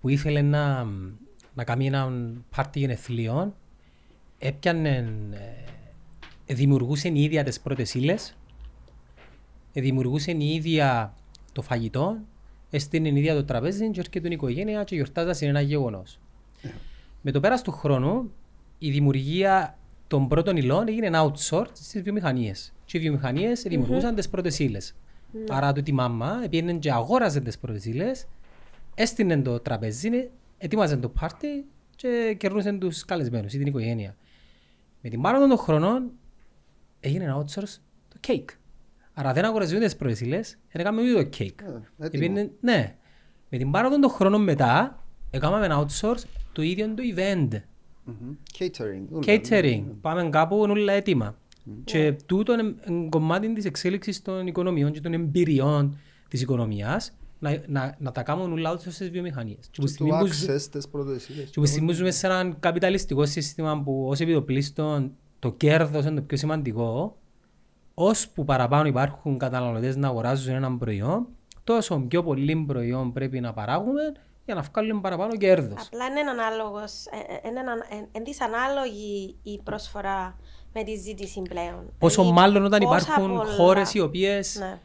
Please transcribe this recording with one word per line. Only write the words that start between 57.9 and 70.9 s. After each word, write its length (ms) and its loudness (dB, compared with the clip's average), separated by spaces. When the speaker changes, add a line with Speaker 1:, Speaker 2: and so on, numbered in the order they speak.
Speaker 1:
να 140 -6
τα 100 -4
κάνουν 300 -2
όλα 200 0
outsource 180 -8
στις 200 -8
βιομηχανίες. 600 -8
Και 100 -8
που 60 0
Speaker 2:
Και 60 2
Speaker 1:
στιγμή 180 0
Speaker 2:
το 80 4
Speaker 1:
που 80 4
ζ-, 240 -2
Speaker 2:
access 100 0
στις 280 -10
πρώτες 400 -6
ύλες. 220 -12
Speaker 1:
και 100 -2
που 60 4
στιγμή 260 2
ζούμε 180 0
σε 160 -2
έναν 340 0
καπιταλιστικό 680 2
σύστημα 560 -2
που 260 -2
ως 120 0
επιτοπλίστων 920 0
το 140 -2
κέρδος 520 4
είναι 100 0
το 80 -2
πιο 140 -4
σημαντικό, 800 -2
ώσπου 500 2
παραπάνω 440 4
υπάρχουν 500 0
καταναλωτές 580 -2
να 120 0
αγοράζουν 460 0
έναν 240 -2
προϊόν, 480 -2